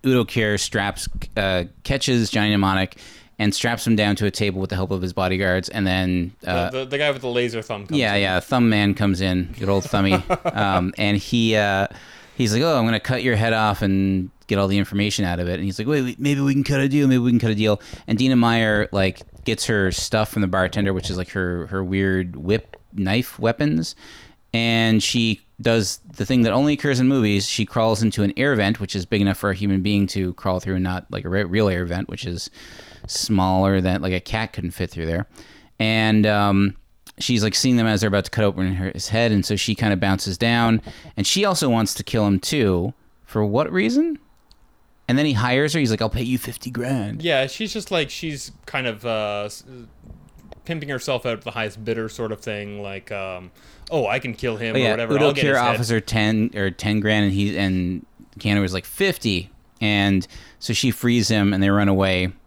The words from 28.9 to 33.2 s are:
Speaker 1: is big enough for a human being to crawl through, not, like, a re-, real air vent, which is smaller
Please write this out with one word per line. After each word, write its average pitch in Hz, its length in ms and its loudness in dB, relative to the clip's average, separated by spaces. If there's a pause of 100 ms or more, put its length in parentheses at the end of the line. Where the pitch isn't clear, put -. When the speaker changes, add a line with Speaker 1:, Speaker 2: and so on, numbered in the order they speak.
Speaker 1:
is 90 100 -2
big 107 160 0
enough 98 160 2
for 104 120 -2
a 95 60 0
human 95 260 0
being 101 260 2
to 92 260 -2
crawl 92 260 -2
through, 95 200 -4
not, 92 300 -4
like, 98 160 -8
a 87 40 -6
re-, 98 140 0
real 101 260 2
air 90 160 -2
vent, 87 240 -6
which - 160 -10
is 87 240 -8 (580)
smaller 95 720 2